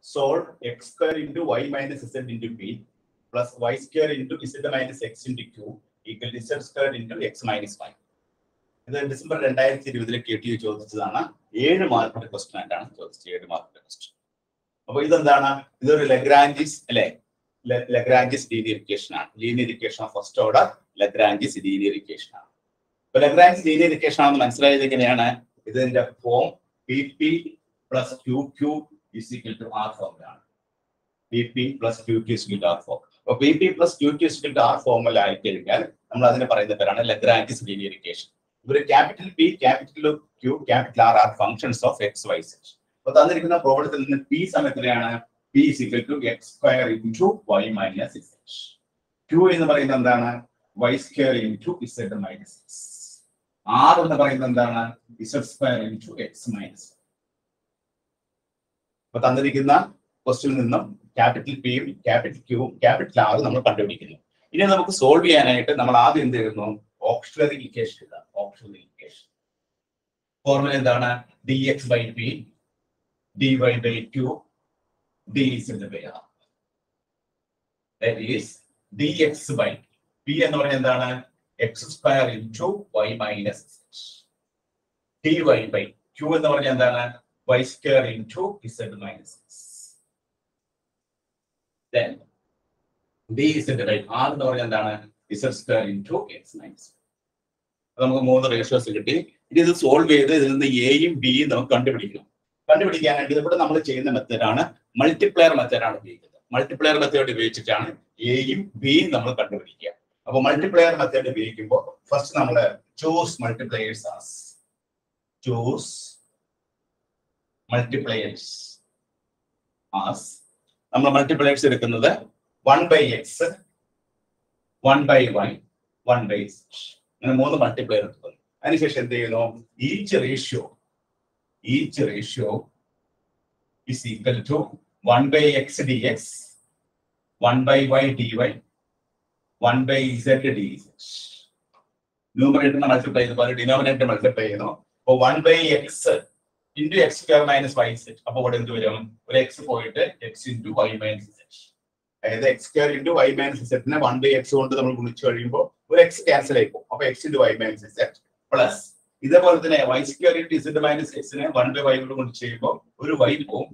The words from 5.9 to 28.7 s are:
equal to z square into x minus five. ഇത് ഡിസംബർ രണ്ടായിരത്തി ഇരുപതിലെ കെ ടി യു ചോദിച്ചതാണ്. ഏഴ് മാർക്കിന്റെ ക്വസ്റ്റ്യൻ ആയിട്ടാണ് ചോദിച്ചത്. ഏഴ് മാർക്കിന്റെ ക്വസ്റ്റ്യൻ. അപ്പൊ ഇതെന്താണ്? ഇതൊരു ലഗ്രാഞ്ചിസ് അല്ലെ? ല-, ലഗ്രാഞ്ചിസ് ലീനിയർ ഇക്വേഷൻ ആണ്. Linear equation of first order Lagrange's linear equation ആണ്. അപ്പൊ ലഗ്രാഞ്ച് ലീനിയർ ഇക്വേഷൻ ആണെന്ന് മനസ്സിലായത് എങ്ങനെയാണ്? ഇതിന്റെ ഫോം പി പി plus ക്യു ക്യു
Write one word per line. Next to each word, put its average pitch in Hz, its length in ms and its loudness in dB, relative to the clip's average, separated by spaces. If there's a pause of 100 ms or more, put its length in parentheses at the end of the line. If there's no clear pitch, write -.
equal 113 260 -12
to 123 140 -12
z 143 200 -6
square 139 320 -2
into 113 160 -14 (140)
x - 200 -16
minus 104 320 -6
five. - 140 -20 (920)
ഇത് 131 100 -8 (140)
ഡിസംബർ 156 340 -8
രണ്ടായിരത്തി 131 440 0
ഇരുപതിലെ 117 360 -6
കെ 113 160 -4
ടി 120 100 -8
യു 113 120 -4
ചോദിച്ചതാണ്. 107 580 -6 (460)
ഏഴ് 185 260 2
മാർക്കിന്റെ 113 380 -2
ക്വസ്റ്റ്യൻ - 280 -14
ആയിട്ടാണ് 90 380 -8
ചോദിച്ചത്. 87 380 -20
ഏഴ് 87 160 -10
മാർക്കിന്റെ - 320 -12
ക്വസ്റ്റ്യൻ. - 280 -20 (760)
അപ്പൊ 131 160 -2
ഇതെന്താണ്? 147 460 4 (300)
ഇതൊരു 143 300 4
ലഗ്രാഞ്ചിസ് 143 680 4 (120)
അല്ലെ? 117 180 0 (580)
ല-, 120 200 -2 (100)
ലഗ്രാഞ്ചിസ് 123 560 2
ലീനിയർ 110 300 -4
ഇക്വേഷൻ - 400 -8
ആണ്. - 80 -14 (140)
Linear 120 320 -2
equation 113 280 -8
of 110 140 -12
first - 280 -10
order 110 200 4 (380)
Lagrange's 101 520 0 (120)
linear 98 340 -2
equation - 340 -18
ആണ്. - 140 -20 (580)
അപ്പൊ 175 120 2
ലഗ്രാഞ്ച് 175 460 6
ലീനിയർ 156 300 4
ഇക്വേഷൻ 151 300 -2
ആണെന്ന് 139 180 4
മനസ്സിലായത് 139 460 2
എങ്ങനെയാണ്? 123 380 2 (400)
ഇതിന്റെ 123 380 0 (140)
ഫോം 120 260 0 (440)
പി 127 80 -2 (220)
പി 156 100 0 (640)
plus 127 180 -4 (140)
ക്യു 131 160 -4 (180)
ക്യു 147 140 -2 (460)